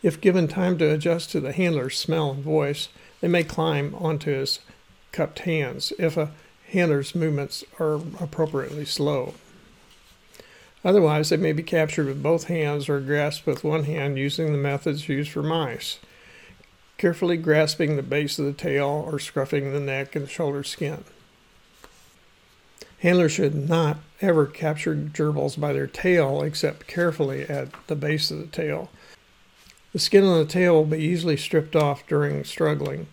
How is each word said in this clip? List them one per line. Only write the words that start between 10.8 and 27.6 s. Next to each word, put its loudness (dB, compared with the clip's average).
Otherwise, 6
they 4
may 2
be -2
captured 0
with -6
both 2
hands -2
or 2
grasped -2
with -2
one 0
hand -2
using 0
the 2
methods -2
used -2
for -6
mice, -4
carefully 0
grasping 2
the -2
base -2
of 0
the -2
tail 0
or -2
scruffing -2
the -2
neck -6
and -6
shoulder -4
skin. -6
Handlers 6
should 0
not 2
ever 6
capture -2
gerbils -2
by -2
their -2
tail 2
except -4
carefully -2
at -6